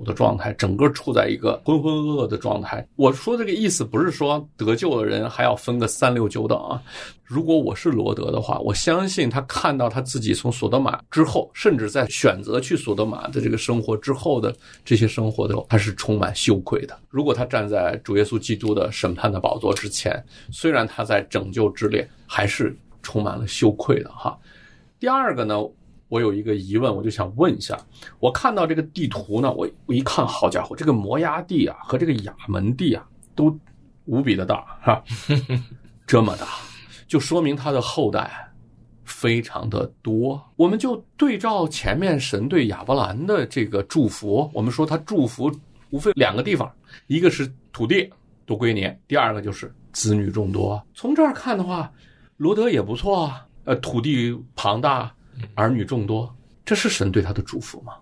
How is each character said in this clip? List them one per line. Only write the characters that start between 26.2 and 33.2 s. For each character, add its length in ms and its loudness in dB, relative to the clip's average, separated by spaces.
一 80 -2
个 140 0
疑 220 -2
问， 160 2
我 100 -4
就 80 -2
想 240 -4
问 200 4
一 60 -8
下， 180 -6
我 120 4
看 220 0
到 120 2
这 80 0
个 80 2
地 260 -4
图 320 -4
呢， 140 2
我， 160 -4
我 80 -2
一 80 4
看， 240 0
好 240 0
家 140 -2
伙， 120 -10
这 80 -8
个 80 6
摩 280 0
押 240 -2
地 240 2
啊 160 -8
和 120 -2
这 120 0
个 60 2
亚 120 -12
门 280 0
地 200 2
啊 100 -8